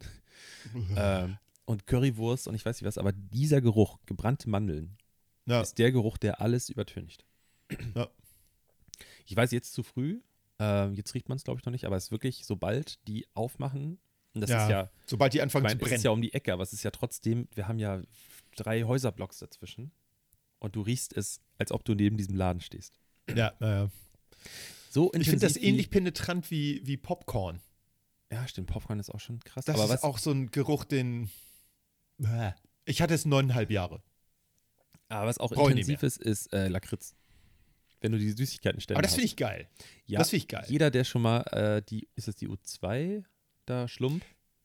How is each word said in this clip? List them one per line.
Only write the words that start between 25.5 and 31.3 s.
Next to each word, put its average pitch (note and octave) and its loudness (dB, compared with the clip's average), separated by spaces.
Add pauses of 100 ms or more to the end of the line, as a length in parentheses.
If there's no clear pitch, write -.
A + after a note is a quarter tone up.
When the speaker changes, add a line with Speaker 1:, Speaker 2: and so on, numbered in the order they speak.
Speaker 2:
intensiv - -4
wie - 4
Speaker 1:
ähnlich - 4
penetrant F3+ 0
wie, D3 -2
wie C3+ -2
Popcorn. F#2+ -6 (720)
Speaker 2:
Ja, A#2+ -6
stimmt, F#2 -8
Popcorn G#2+ -4
ist G2+ -10
auch G#2+ -12
schon A#2 -10
krass, - -12
Speaker 1:
Das D#3 0
Speaker 2:
aber G#2+ 4
Speaker 1:
ist G#2+ 4
Speaker 2:
was B2+ 0
Speaker 1:
auch C#3 0
so D3+ 0
ein C3+ -2
Geruch, C#3+ 0
den, B2 -2 (880)